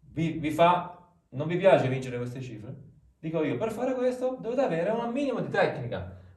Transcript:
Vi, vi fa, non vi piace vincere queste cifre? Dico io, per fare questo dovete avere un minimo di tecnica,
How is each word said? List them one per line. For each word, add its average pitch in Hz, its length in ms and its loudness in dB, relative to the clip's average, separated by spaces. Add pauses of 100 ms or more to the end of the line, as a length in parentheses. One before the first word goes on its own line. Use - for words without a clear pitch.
(120)
Vi, 156 200 0
vi 147 200 -4
fa, - 560 2 (220)
non 143 180 -4
vi 170 100 -2
piace 165 300 6
vincere 127 300 -2
queste 120 240 -6
cifre? 104 340 -12 (440)
Dico 160 240 -2
io, 131 140 0
per 220 140 -2
fare 247 220 -2
questo 254 460 -2
dovete 240 220 -2
avere 175 280 0
un 233 220 -2
minimo 254 280 -2
di 147 100 -4
tecnica, 120 680 -2 (200)